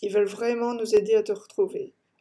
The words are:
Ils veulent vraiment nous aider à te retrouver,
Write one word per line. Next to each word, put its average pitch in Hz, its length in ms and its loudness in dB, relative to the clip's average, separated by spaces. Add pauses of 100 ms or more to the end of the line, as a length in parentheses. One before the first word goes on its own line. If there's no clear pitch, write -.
Ils 202 120 -6
veulent 208 120 4
vraiment 233 480 -2
nous 226 220 -2
aider 208 200 4
à 214 80 4
te 214 100 -4
retrouver, - 600 -6 (280)